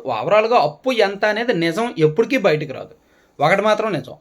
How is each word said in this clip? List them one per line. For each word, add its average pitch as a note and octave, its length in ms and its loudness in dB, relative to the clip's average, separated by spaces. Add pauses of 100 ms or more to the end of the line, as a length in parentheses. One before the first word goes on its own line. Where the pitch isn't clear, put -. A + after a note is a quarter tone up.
ఓవరాల్గా G3 520 2 (100)
అప్పు - 240 -4
ఎంత G3+ 340 0
అనేది A3 280 0
నిజం F3 460 -2
ఎప్పటికీ A3 380 2
బయటకు D#3 360 0
రాదు. G#2 200 -16 (460)
ఒకటి F3 220 2
మాత్రం G#3+ 320 0
నిజం, C3 280 -8